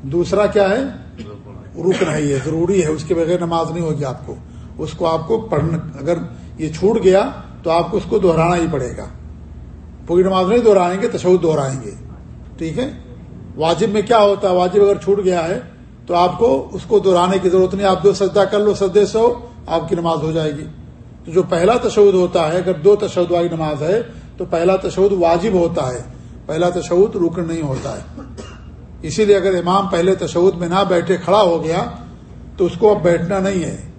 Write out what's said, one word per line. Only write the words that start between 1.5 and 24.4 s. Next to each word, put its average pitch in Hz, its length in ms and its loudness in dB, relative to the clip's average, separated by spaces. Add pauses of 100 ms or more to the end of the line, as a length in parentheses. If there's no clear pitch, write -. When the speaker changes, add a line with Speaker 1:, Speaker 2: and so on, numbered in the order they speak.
Speaker 2:
ہے۔ 165 40 -8
Speaker 1:
رکن 180 280 0
ہے، 151 120 -2
یہ 143 220 0
ضروری 170 380 0
ہے، 151 60 0
اس 156 160 -4
کے 180 100 -2
بغیر 170 260 0
نماز 165 300 -2
نہیں 165 140 -4
ہوگی 143 200 -4
آپ 127 220 -8
کو۔ 117 80 -12 (440)
اس 151 140 -8
کو 175 140 -2
آپ 165 220 0
کو 226 120 2
پڑھنا، 165 380 -2 (220)
اگر 160 140 -2 (440)
یہ 156 100 -4 (100)
چھوٹ 220 260 2
گیا 196 260 6 (320)
تو 170 80 -4
آپ 165 200 2
کو 220 60 -4
اس 196 120 -2
کو 220 100 0
دہرانا 170 380 2
ہی 165 140 0
پڑے 123 260 -4
گا۔ - 100 -10 (1000)
پوری 175 160 2
نماز 185 260 2
نہیں 240 100 4
دہرائیں 185 440 4
گے، 151 60 0
تشہد 180 340 2
دہرائیں 139 420 0
گے۔ - 60 -12 (680)
ٹھیک 160 200 -6
ہے؟ 269 120 -4 (680)
واجب 160 320 2
میں 202 140 0
کیا 226 160 4
ہوتا 202 320 4
ہے؟ 180 40 2
واجب 180 280 4
اگر 196 220 4
چھوٹ 202 200 2
گیا 175 240 0
ہے 214 120 -4 (460)
تو 180 80 -4
آپ 175 240 4
کو 247 340 2
اس 185 140 -10
کو 208 120 2
دہرانے 185 440 4
کی 185 60 2
ضرورت 185 260 2
نہیں، 196 120 -2
آپ 180 160 2
دو 196 100 6
سجدہ 196 380 2
کر 208 100 0
لو، 208 140 2
سجدے 196 320 2
سے - 120 -2
ہو، 240 280 0 (200)
آپ 165 220 -2
کی 196 60 -2
نماز 165 280 -2
ہو 160 100 -2
جائے 156 220 -2
گی۔ 151 100 -10 (600)
تو - 80 -14
جو 175 100 2
پہلا 180 340 2
تشہد 208 380 4
ہوتا 175 380 2
ہے، 175 40 0
اگر 185 160 0
دو 175 240 4
تشہد 180 340 -2
والی 175 180 2
نماز 156 340 -4
ہے 196 200 0 (340)
تو 160 140 -6